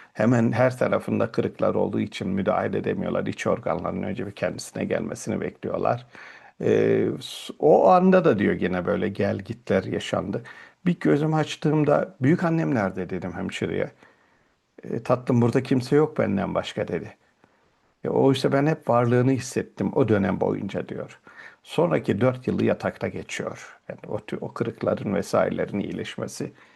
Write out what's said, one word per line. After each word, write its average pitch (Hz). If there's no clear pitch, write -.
Hemen 117
her 127
tarafında 104
kırıklar 101
olduğu 98
için 107
müdahale 98
edemiyorlar. 95
İç -
organların 90
önce 98
bir 98
kendisine 87
gelmesini 87
bekliyorlar. 92
Ee, 107
s-, -
o 160
anda 185
da 131
diyor 98
gene 90
böyle 92
gel 101
gitler 98
yaşandı. 101
Bir 175
gözümü 156
açtığımda, 151
"Büyük 156
annem 165
nerede?" 95
dedim 92
hemşireye. 92
"E, -
tatlım 123
burada 123
kimse 127
yok 151
benden 98
başka." 92
dedi. -
"E, -
oysa 131
ben 139
hep 160
varlığını 123
hissettim -
o 135
dönem 98
boyunca." 98
diyor. -
Sonraki 143
dört 123
yılı 95
yatakta 104
geçiyor. -
Yani -
o 104
tü-, -
o -
kırıkların 107
vesairelerin 92
iyileşmesi. 95